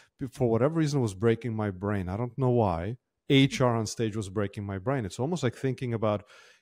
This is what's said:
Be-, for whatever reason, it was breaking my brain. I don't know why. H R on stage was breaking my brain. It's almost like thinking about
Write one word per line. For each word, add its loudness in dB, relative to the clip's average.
Be-, -8
for 0
whatever 2
reason, 2
it 2
was -2
breaking 0
my -2
brain. -4
I -4
don't -6
know 2
why. 2
H 4
R 2
on -2
stage -4
was -6
breaking -4
my -6
brain. -4
It's -10
almost -4
like 0
thinking -4
about -2